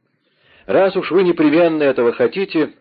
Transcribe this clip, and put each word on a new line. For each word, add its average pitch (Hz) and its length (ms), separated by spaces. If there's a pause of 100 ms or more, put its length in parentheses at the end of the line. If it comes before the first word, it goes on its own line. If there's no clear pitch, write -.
(680)
Раз 180 300
уж 180 160
вы 190 100
непременно 160 640
этого 127 280
хотите, 151 680